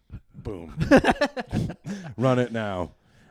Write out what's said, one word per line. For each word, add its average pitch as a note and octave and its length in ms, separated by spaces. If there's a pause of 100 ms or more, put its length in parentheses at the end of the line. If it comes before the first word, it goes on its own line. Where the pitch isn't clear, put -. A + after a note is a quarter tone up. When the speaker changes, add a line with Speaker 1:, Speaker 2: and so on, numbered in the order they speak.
(340)
Speaker 1:
Boom. F2 400 (680)
Speaker 2:
<laughs> - 760
Speaker 1:
Run B2+ 220
it A#2+ 140
now. G2+ 400 (380)